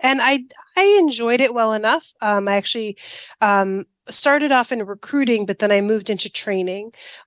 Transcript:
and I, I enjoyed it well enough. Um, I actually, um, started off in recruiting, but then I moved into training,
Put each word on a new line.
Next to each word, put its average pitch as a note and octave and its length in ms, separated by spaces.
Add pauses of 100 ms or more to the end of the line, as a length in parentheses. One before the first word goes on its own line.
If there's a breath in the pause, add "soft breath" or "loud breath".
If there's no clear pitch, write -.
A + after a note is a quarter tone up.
and C4+ 200
I, C4 240 (320)
I G4+ 220
enjoyed A#3+ 420
it B3 120
well A3+ 200
enough. A3 480
Um, G3+ 260
I G3+ 80
actually, G#3 420 (440 loud breath)
um, G3 440 (240)
started C#4+ 420
off B3 200
in A3+ 140
recruiting, A3+ 600
but G3 140
then G#3 120
I G3+ 100
moved G#3 280
into F#3+ 220
training, G3 600 (340 loud breath)